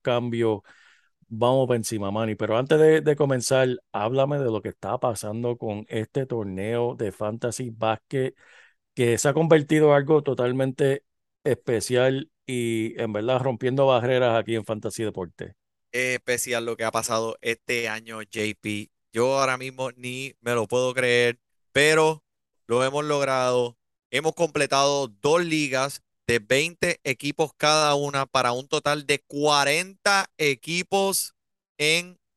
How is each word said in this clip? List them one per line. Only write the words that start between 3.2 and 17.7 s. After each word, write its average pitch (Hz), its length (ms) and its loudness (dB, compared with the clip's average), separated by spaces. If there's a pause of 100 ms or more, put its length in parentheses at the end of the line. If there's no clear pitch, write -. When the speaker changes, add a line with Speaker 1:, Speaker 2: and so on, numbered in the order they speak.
Speaker 1:
háblame 135 480 0
de 135 60 -2
lo 110 140 -2
que 101 100 -8
está 101 280 -6
pasando 117 580 -4
con 107 320 -8
este 123 380 -6
torneo 113 680 -4
de 110 160 -4
Fantasy 117 580 -6
Basket, 113 640 -4 (580)
que 117 260 2
se 151 100 2
ha 139 60 2
convertido 156 560 4
en 143 80 8
algo 147 260 2
totalmente 131 800 0 (400)
especial 127 840 0 (160)
y, 117 560 -4
en 113 120 -4
verdad, 117 260 0
rompiendo 127 480 0
barreras 127 500 2
aquí 110 200 -2
en 107 80 -4
Fantasy 107 400 -6
Deporte. 92 500 -8 (380)
Speaker 2:
Es 127 220 -2
especial 120 520 -4
lo 117 100 -6
que 113 60 -6
ha 113 80 0
pasado 113 500 -4
este 117 480 -4